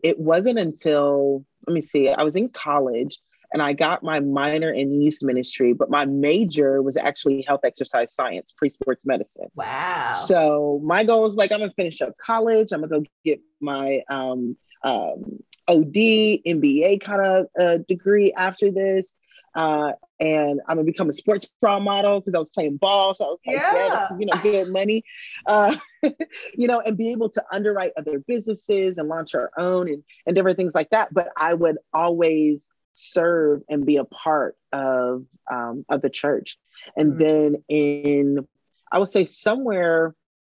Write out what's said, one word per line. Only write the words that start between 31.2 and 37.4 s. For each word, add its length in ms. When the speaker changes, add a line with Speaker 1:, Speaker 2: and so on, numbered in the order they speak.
Speaker 1:
I 180
would 260
always 760
serve 760
and 160
be 120
a 80
part 520
of, 520
um, 400
of 120
the 80
church. 480
And 160
Speaker 2:
Mm-hmm. 100
Speaker 1:
then 460